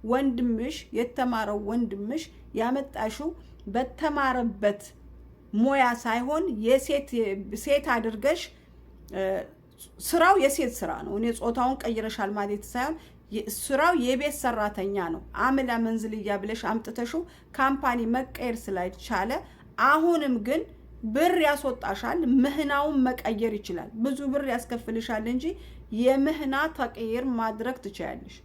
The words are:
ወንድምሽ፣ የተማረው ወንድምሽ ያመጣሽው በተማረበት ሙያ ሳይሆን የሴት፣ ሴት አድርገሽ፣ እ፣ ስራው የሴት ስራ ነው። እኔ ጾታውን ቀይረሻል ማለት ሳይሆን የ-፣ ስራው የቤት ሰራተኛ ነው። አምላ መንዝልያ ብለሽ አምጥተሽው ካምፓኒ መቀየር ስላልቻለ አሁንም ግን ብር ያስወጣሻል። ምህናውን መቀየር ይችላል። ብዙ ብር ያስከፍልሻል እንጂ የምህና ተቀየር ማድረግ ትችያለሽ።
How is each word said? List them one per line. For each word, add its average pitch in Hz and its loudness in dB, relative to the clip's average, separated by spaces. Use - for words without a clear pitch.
ወንድምሽ፣ 247 0
የተማረው 226 -2
ወንድምሽ 220 -2
ያመጣሽው 262 -2
በተማረበት 247 0
ሙያ 262 6
ሳይሆን 247 0
የሴት፣ 269 4
ሴት 285 2
አድርገሽ፣ 233 0
እ፣ 190 -4
ስራው 339 6
የሴት 277 2
ስራ 165 -6
ነው። 147 -8
እኔ 226 0
ጾታውን 247 0
ቀይረሻል 220 -4
ማለት 202 -4
ሳይሆን 269 -4
የ-፣ 214 -4
ስራው 302 4
የቤት 262 2
ሰራተኛ 208 -2
ነው። 165 -6
አምላ 262 2
መንዝልያ 220 -2
ብለሽ 214 -6
አምጥተሽው 226 -4
ካምፓኒ 269 2
መቀየር 247 -2
ስላልቻለ 190 -4
አሁንም 302 6
ግን 277 0
ብር 294 4
ያስወጣሻል። 285 0
ምህናውን 285 4
መቀየር 226 0
ይችላል። 180 -8
ብዙ 262 0
ብር 277 0
ያስከፍልሻል 226 -4
እንጂ 247 -2
የምህና 269 4
ተቀየር 233 -4
ማድረግ 226 -2
ትችያለሽ። - -10